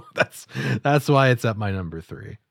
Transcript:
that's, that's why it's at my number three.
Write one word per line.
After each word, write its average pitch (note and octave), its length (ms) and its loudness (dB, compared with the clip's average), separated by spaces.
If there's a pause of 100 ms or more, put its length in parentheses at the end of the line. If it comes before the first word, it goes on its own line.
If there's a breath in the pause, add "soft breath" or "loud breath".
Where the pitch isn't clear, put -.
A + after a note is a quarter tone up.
(140)
that's, - 340 -4 (340 loud breath)
that's C#3+ 260 2
why C3+ 220 6
it's B2 160 2
at A2 120 -2
my G#2 140 -4
number E2+ 300 -6
three. - 360 -16 (120)